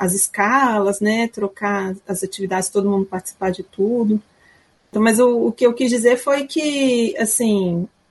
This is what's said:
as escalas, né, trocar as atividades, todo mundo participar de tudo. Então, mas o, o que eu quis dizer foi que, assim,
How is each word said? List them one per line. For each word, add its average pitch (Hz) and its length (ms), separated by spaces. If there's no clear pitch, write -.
as 180 120
escalas, 208 880
né, 220 280
trocar 202 640
as 190 180
atividades, 190 440
todo 202 220
mundo 196 160
participar 196 440
de 185 120
tudo. 214 580
Então, 214 120
mas 220 160
o, 240 280
o 220 60
que 247 140
eu 240 60
quis 247 180
dizer 240 280
foi 277 260
que, 277 760
assim, 196 720